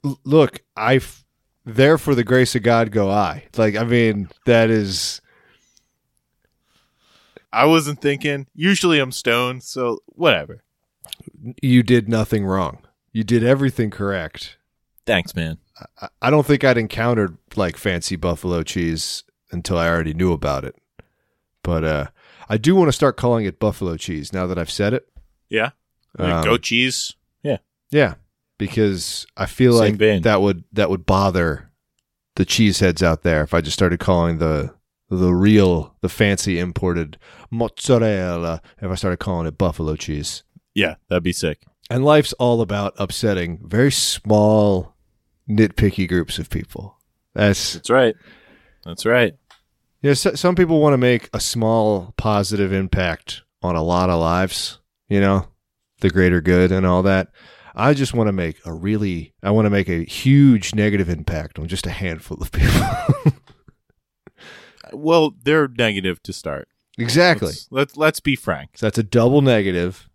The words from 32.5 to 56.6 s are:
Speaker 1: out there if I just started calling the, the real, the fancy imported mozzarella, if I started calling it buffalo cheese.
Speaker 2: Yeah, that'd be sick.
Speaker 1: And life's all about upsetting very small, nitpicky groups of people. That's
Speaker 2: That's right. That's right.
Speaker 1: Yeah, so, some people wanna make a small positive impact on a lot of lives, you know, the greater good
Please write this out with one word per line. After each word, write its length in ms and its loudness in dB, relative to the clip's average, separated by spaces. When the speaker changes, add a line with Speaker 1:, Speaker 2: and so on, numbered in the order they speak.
Speaker 1:
out 200 0
there 200 0
if 120 -4
I 60 2
just 160 -6
started 240 0
calling 380 0
the, 360 -2
the 240 2
real, 640 4
the 80 -4
fancy 500 -2
imported 600 -4
mozzarella, 1120 -2
if 100 -8
I 40 -4
started 240 -4
calling 280 -4
it 120 -10
buffalo 380 -2
cheese. 460 -10
Speaker 2:
Yeah, 220 -2
that'd 140 0
be 100 -4
sick. 300 -6
Speaker 1:
And 140 -2
life's 300 4
all 260 0
about 380 -4
upsetting 640 -4
very 280 0
small, 1040 2
nitpicky 600 2
groups 300 -4
of 120 -10
people. 480 -10
That's 400 0
Speaker 2:
That's 160 -10
right. 260 4
That's 220 -10
right. 280 2
Speaker 1:
Yeah, 120 2
so, 200 -2
some 220 0
people 240 2
wanna 180 4
make 340 0
a 80 -6
small 760 0
positive 560 0
impact 720 -4
on 140 -2
a 60 0
lot 280 2
of 100 2
lives, 580 -2
you 120 0
know, 260 2
the 100 2
greater 300 2
good 320 4